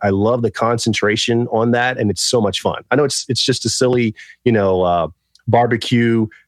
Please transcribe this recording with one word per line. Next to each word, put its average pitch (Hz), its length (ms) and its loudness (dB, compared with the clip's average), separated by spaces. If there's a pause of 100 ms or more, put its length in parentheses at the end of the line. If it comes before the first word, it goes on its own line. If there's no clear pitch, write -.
I 104 80 0
love 107 320 2
the 110 80 0
concentration 117 1000 0
on 113 220 0
that, 123 280 0
and 107 120 0
it's - 140 -4
so 120 160 0
much 98 200 -2
fun. - 300 -4
I 131 60 0
know 147 80 2
it's, - 240 -4
it's 120 160 -2
just - 200 -2
a 117 40 -4
silly, 123 460 0 (300)
you 120 80 2
know, 95 300 2
uh, 87 260 0 (380)
barbecue 117 800 2 (220)